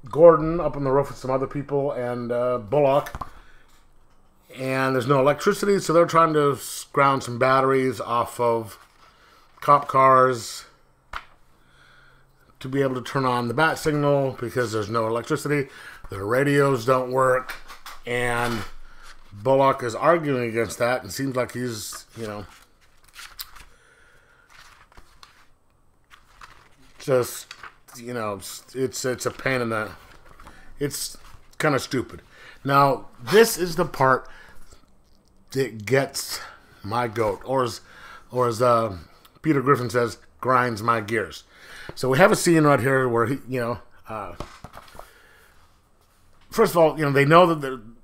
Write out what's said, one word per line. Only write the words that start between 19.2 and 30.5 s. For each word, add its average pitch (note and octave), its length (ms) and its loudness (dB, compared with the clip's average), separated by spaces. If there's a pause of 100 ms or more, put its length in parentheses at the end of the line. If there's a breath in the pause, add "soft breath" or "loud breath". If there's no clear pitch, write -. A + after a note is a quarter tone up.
Bullock C3 500 2
is A2+ 140 -6
arguing C#3 520 0
against A2 300 -4
that, B2 240 0
and G2 100 -14
seems C3+ 240 -6
like A#2+ 180 -4
he's, A#2+ 520 -10 (100)
you A2+ 120 -10
know, G#2 180 -12 (4000 soft breath)
just, - 480 -2 (500)
you A#2+ 160 -12
know, G#2+ 260 -6 (360)
it's, C3 280 -4
it's B2+ 220 -4
a A#2+ 60 -2
pain C3 280 -4
in A#2 100 -4
the, G#2+ 200 -4 (880 loud breath)